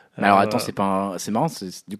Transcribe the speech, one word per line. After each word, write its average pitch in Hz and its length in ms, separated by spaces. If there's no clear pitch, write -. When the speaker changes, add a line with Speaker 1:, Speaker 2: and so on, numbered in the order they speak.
Speaker 1:
Mais - 100
alors, 98 120
Speaker 2:
Euh, 101 40
Speaker 1:
attends, 107 180
c'est - 120
pas 101 120
un... 87 40
c'est 104 140
marrant, 135 160
c'est, 95 240
c'est, - 100